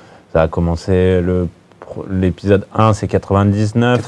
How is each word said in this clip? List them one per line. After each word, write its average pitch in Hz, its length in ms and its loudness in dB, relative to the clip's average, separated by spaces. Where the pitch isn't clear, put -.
Ça 80 100 2
a 80 60 2
commencé, 90 720 0
le 90 280 -2
pr-, - 280 -14
l'épisode 95 640 0
un, 110 200 4
c'est 104 160 -4
quatre-vingt-dix-neuf, 107 1000 0